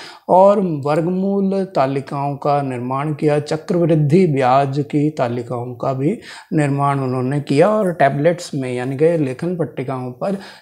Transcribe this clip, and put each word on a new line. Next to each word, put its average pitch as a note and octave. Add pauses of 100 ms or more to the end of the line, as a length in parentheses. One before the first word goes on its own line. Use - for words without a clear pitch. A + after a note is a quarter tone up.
(280)
और G3
वर्गमूल F#3
तालिकाओं C#3
का C#3+
निर्माण C3
किया, D3
चक्रवृद्धि D#3+
ब्याज C3+
की D3
तालिकाओं B2
का C3+
भी C#3 (340)
निर्माण C#3+
उन्होंने C3
किया C#3+
और G#3+
टैबलेट्स D3
में, C3
यानी B2+
कि E3
लेखन D#3
पट्टिकाओं C3
पर G3 (240)